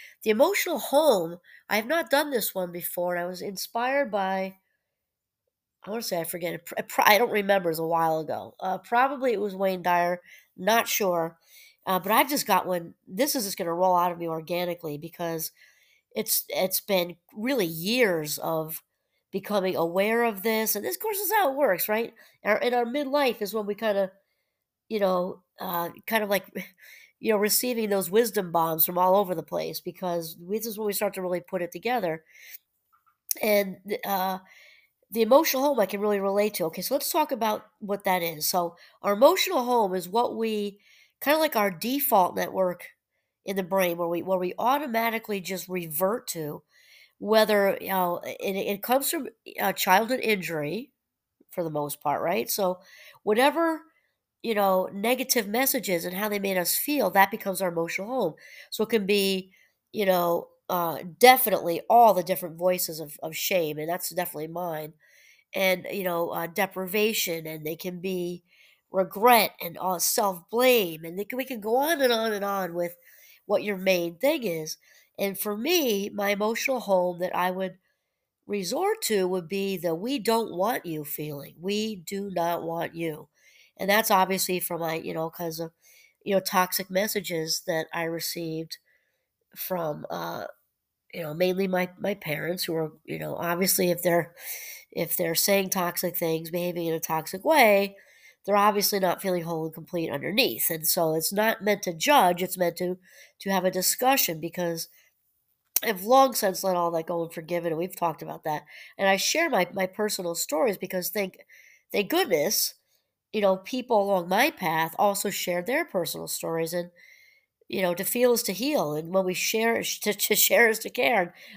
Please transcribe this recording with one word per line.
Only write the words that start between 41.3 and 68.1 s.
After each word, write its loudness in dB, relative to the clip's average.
like 2
our 2
default 2
network -2
in -6
the -2
brain 0
where -2
we, -2
where 0
we -4
automatically 0
just -8
revert -2
to, -8
whether, 4
you -8
know, 0
it, -6
it -4
comes 0
from, -4
uh, 0
childhood 2
injury -4
for -4
the -4
most -4
part, 0
right? 0
So -2
whatever, 2
you -2
know, 2
negative 0
messages 0
and -6
how -2
they -2
made -2
us 0
feel, 0
that 6
becomes -4
our 0
emotional -4
home. 0
So -2
it -2
can 2
be, 2
you -2
know, 2
uh, -2
definitely 6
all 10
the 0
different -4
voices 0
of, -12
of -6
shame, 0
and -4
that's -4
definitely -4
mine. -6
And, 0
you -4
know, 0
uh, -4
deprivation, -2
and -10
they -6
can -8
be -6